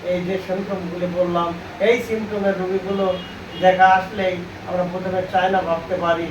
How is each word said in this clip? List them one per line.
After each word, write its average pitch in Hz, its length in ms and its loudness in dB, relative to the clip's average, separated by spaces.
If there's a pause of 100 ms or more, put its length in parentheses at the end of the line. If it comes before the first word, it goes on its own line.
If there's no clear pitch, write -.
এই 180 200 0
যে 190 220 -2
সিমটমগুলো 180 680 -4
বললাম, 175 340 2 (320)
এই 226 220 4
সিমটমের 202 560 -2
রোগীগুলো 190 480 0 (540)
দেখা 185 260 6
আসলেই 190 500 2 (320)
আমরা 180 240 0
প্রথমে 185 300 -2 (100)
চায়না 190 300 4
ভাবতে 165 340 -2
পারি। 170 340 0